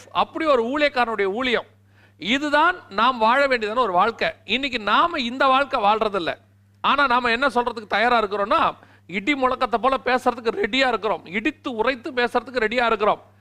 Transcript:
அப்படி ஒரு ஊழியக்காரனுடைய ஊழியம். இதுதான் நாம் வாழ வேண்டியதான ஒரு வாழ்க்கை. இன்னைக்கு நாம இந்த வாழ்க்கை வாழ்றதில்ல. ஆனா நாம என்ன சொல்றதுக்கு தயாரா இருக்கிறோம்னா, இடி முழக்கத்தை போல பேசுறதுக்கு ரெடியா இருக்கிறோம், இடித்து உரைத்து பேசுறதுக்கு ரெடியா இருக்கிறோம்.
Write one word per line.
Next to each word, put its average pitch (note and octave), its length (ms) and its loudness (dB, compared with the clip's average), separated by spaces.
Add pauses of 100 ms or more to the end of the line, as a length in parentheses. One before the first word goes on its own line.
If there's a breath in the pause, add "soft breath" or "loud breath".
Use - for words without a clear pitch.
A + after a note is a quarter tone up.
(120)
அப்படி D#4+ 340 -2
ஒரு C4 180 4
ஊழியக்காரனுடைய A#3+ 640 0
ஊழியம். G#3+ 400 -2 (520 soft breath)
இதுதான் D4 580 0 (140)
நாம் A#3 280 0
வாழ A#3+ 300 2
வேண்டியதான A3+ 320 -2
ஒரு A3 120 0
வாழ்க்கை. F#3+ 420 0 (120)
இன்னைக்கு B3 340 -4
நாம C#4 400 0
இந்த B3+ 260 -2
வாழ்க்கை C4+ 380 2
வாழ்றதில்ல. G3 520 0 (460)
ஆனா C4+ 260 2
நாம B3 240 2
என்ன B3+ 160 2
சொல்றதுக்கு A#3 400 -2
தயாரா A3+ 340 2
இருக்கிறோம்னா, G#3 540 0 (320 soft breath)
இடி G3+ 280 -4
முழக்கத்தை B3+ 440 0
போல C4 260 0
பேசுறதுக்கு A#3+ 460 0
ரெடியா A3+ 360 0
இருக்கிறோம், G3 380 -2
இடித்து G#3+ 500 -6
உரைத்து A#3+ 360 -2
பேசுறதுக்கு A#3+ 460 -2
ரெடியா A#3 280 0
இருக்கிறோம். G#3 380 0 (180 soft breath)